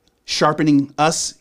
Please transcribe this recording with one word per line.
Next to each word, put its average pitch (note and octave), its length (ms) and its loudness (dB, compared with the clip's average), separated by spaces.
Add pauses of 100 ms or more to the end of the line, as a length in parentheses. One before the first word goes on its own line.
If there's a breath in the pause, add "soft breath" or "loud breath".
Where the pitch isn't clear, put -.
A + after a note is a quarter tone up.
(260 soft breath)
sharpening D3+ 720 0
us. - 440 -2